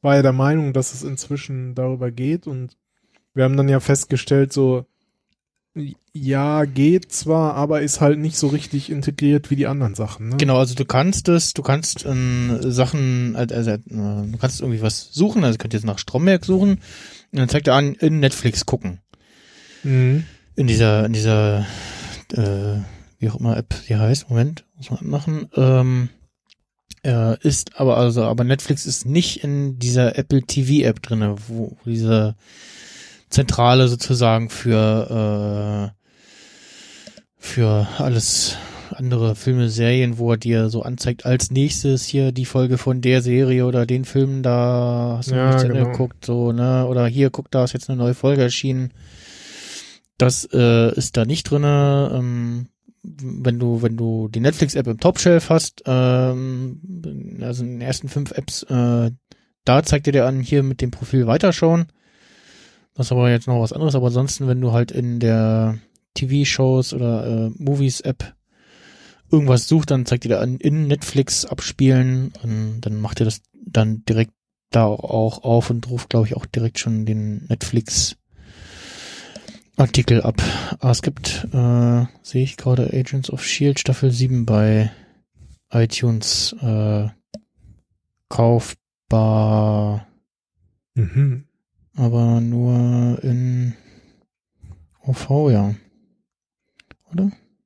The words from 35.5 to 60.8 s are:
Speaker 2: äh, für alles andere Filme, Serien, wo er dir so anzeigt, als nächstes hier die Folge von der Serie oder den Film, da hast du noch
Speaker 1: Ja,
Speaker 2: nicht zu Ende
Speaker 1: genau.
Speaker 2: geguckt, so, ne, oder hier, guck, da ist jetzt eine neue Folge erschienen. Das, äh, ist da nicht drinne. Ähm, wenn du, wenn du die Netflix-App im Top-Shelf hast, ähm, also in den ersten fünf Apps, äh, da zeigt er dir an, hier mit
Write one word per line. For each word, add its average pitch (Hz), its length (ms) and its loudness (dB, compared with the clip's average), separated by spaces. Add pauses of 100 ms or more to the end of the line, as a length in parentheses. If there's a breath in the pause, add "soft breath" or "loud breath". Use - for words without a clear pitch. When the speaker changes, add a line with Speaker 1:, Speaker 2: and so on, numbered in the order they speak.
Speaker 2:
äh, 101 40 -20 (1400 loud breath)
für 107 480 0 (120)
alles - 580 -2 (360 loud breath)
andere 117 440 0
Filme, 123 340 0
Serien, 117 480 0
wo 117 140 0
er 113 60 2
dir 113 320 0
so 113 140 -4
anzeigt, 123 420 -6
als 127 260 0
nächstes 135 540 0
hier 135 260 0
die 127 140 -4
Folge 131 320 0
von 127 240 -2
der 123 200 4
Serie 127 440 2
oder 123 200 2
den 127 200 -2
Film, 135 360 0
da 120 760 0
hast 123 120 -6
du 131 60 0
noch 127 60 2
Speaker 1:
Ja, 131 80 4
Speaker 2:
nicht 131 100 4
zu 127 60 2
Ende 123 140 0
Speaker 1:
genau. 123 120 2
Speaker 2:
geguckt, 123 340 -4
so, 120 280 0
ne, 127 340 0
oder 123 200 2
hier, 131 220 2
guck, 135 220 -10
da 127 140 2
ist - 80 -4
jetzt - 160 -10
eine 131 80 -4
neue 123 160 0
Folge 135 300 2
erschienen. 127 500 -2 (1200 loud breath)
Das, 127 360 2
äh, 117 420 4
ist - 220 -4
da 113 80 2
nicht 147 240 -4
drinne. 143 640 2
Ähm, 120 560 -4 (340)
wenn 127 560 -6
du, 120 220 -2
wenn 113 160 -2
du 113 320 -4
die 110 100 -6
Netflix-App 139 480 0
im 113 120 -4
Top-Shelf 175 500 2
hast, - 360 0
ähm, 127 960 0 (600)
also 123 220 -6
in 120 80 -8
den 120 100 -10
ersten 131 260 -6
fünf 139 240 -8
Apps, - 320 -10
äh, 120 480 0 (540 soft breath)
da 135 180 4
zeigt 147 240 0
er 143 60 0
dir 131 120 6
an, 131 140 0
hier 135 240 0
mit 135 180 -4